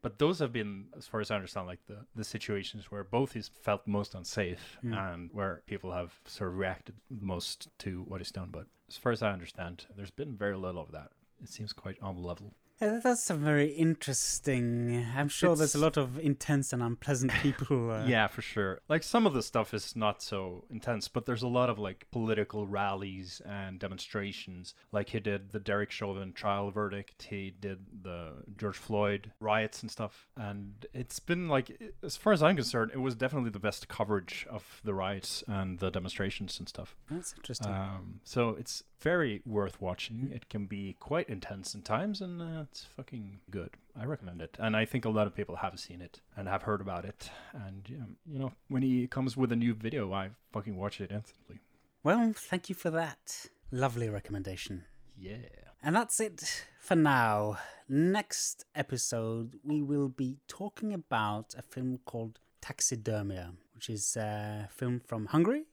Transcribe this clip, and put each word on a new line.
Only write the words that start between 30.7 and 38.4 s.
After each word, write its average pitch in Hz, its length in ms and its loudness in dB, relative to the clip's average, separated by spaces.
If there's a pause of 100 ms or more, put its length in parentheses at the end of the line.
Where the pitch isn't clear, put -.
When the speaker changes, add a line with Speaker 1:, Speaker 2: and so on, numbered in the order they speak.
Speaker 1:
it's 123 260 -6
been, 175 280 0
like, 135 320 2 (220)
as 156 140 -6
far - 160 6
as 160 100 8
I'm 170 140 8
concerned, 117 380 2
it 135 60 -2
was 127 140 0
definitely 127 360 0
the 101 80 -6
best 101 300 -2
coverage 101 600 0
of - 340 -10
the 107 100 0
riots 95 540 -2
and 95 300 0
the 92 120 2
demonstrations 95 680 -4
and 92 100 -10
stuff. - 280 -12 (140)
Speaker 2:
That's 170 240 -6
interesting. 110 380 -6
Speaker 1:
Um, 95 520 -6
so 120 260 2